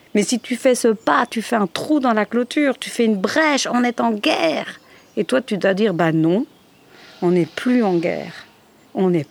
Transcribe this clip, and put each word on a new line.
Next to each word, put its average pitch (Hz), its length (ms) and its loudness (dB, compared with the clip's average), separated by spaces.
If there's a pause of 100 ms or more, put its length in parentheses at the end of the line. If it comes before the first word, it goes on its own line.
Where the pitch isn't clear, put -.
(140)
Mais 208 80 4
si 226 180 -2
tu - 160 -6
fais 254 180 2
ce 240 140 2
pas, 247 420 0
tu 226 120 -4
fais 240 140 -4
un 208 100 2
trou - 340 -2
dans 247 140 0
la 214 100 0
clôture, 247 540 -2
tu - 100 -10
fais - 160 -2
une 220 120 2
brèche, 285 540 0
on 240 140 0
est 240 160 -2
en 233 120 0
guerre. 220 680 -2 (380)
Et 214 60 -2
toi, 254 180 0
tu 208 160 -4
dois 196 160 2
dire, « 202 200 0
Bah 165 180 2
non, 165 340 2 (720)
on 175 120 2
n'est 180 120 4
plus 247 400 0
en 185 120 2
guerre. 165 500 -4 (480)
On 190 160 2
n'est 160 200 0